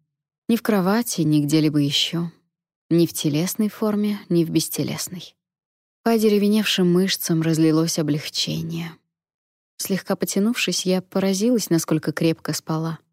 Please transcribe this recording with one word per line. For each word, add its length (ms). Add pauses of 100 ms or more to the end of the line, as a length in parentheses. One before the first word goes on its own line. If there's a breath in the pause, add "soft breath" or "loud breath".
(480)
Ни 80
в 60
кровати, 640
ни 180
где-либо 380
еще. 520 (580)
Ни 160
в 60
телесной 560
форме, 600
ни 160
в 40
бестелесной. 840 (680)
По 80
одеревеневшим 800
мышцам 520
разлилось 580
облегчение. 920 (840)
Слегка 380
потянувшись, 680
я 160
поразилась, 680
насколько 440
крепко 400
спала. 460 (140)